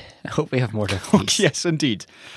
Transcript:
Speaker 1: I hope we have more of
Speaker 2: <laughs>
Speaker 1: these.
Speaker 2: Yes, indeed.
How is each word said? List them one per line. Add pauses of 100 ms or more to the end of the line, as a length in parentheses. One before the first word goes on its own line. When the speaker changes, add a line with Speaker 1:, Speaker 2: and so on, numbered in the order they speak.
(240)
Speaker 1:
I
hope
we
have
more
of
Speaker 2:
<laughs>
Speaker 1:
these.
Speaker 2:
Yes,
indeed. (300)